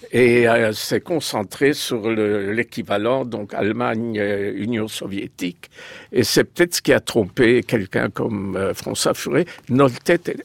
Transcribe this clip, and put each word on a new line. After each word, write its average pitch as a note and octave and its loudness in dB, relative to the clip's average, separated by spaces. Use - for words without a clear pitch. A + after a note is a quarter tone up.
et, A#2+ 6
euh, A2+ 4
s'est G#2+ -2
concentré C#3 -2
sur A2+ -4
le, G#2 0
l'équivalent, A2+ -2
donc G#2+ -8
Allemagne, A2+ -2
euh, G2+ -2
Union A2 -4
soviétique. - -10
Et A#2+ 2
c'est C3 2
peut-être F3 0
ce - -2
qui D3 2
a A#2+ 6
trompé A#2 2
quelqu'un A#2 -2
comme, G2+ -4
euh, F#2+ -2
François - -2
Furet. C#3 0
Nolte B2+ 4
était, - 0